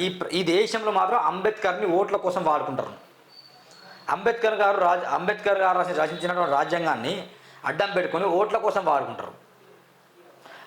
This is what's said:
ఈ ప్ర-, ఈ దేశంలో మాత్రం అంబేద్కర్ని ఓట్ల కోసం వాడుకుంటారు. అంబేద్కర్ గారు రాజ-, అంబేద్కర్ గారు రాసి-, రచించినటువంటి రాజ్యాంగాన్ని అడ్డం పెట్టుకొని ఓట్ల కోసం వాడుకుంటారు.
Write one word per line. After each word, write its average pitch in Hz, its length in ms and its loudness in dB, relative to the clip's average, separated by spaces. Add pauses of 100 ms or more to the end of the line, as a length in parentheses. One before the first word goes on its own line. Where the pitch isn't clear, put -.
ఈ 185 60 0
ప్ర-, 180 200 -6
ఈ 185 140 0
దేశంలో 214 480 2
మాత్రం 190 280 2
అంబేద్కర్ని 190 680 0
ఓట్ల 190 320 2
కోసం 185 260 -2
వాడుకుంటారు. 147 480 -2 (1160)
అంబేద్కర్ 220 440 0
గారు 202 240 2
రాజ-, 180 280 2
అంబేద్కర్ 196 540 0
గారు 185 180 2
రాసి-, 180 160 0
రచించినటువంటి 170 580 -2
రాజ్యాంగాన్ని 156 760 0 (380)
అడ్డం 165 300 -2
పెట్టుకొని 180 300 0
ఓట్ల 175 320 2
కోసం 202 280 0
వాడుకుంటారు. 131 480 -2 (1300)